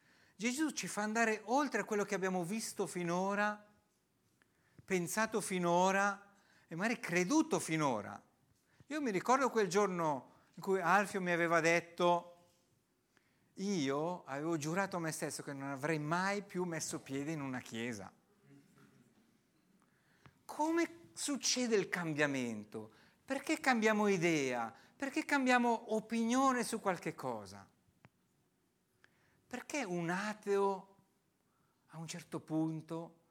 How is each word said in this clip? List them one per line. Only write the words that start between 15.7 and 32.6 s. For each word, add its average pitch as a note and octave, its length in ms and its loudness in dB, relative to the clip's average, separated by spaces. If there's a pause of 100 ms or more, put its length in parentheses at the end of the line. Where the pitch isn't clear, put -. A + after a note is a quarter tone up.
mai F#3 440 -2
più F#3 220 -4
messo E3 340 -4
piede C#3 320 -4
in D3+ 100 -4
una C3 200 -4
chiesa." A2+ 500 -8 (2250)
Come E4 720 -2
succede B3 640 0
il F#3 100 2
cambiamento? C3 1040 -2 (320)
Perché C#4 380 -4
cambiamo G#3+ 460 4
idea? C#3+ 640 2 (240)
Perché C#4 280 -4
cambiamo A#3+ 720 2
opinione A#3 680 0
su G#3+ 160 -6
qualche E3+ 360 -2
cosa? G2+ 500 -8 (1800)
Perché B3+ 360 -6
un F3 260 -2
ateo G3 840 0 (920)
a D#3+ 100 -18
un D#3+ 100 -10
certo E3 320 -8
punto D#3+ 920 -4